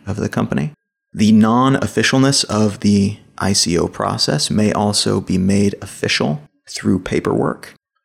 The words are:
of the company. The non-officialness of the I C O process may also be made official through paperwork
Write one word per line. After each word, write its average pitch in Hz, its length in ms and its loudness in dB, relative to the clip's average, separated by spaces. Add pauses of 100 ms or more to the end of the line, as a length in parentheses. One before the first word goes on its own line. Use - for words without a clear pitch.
of 98 100 -6
the 110 120 -4
company. 143 440 -2 (400)
The 104 200 2
non-officialness 127 1120 2
of 107 360 -2
the 104 380 2 (180)
I 95 160 -2
C 87 240 0
O 85 120 0
process 104 640 -2
may 107 220 2
also 104 480 0
be 95 160 -2
made 98 460 2
official - 580 -4 (280)
through 101 320 0
paperwork - 760 -2 (300)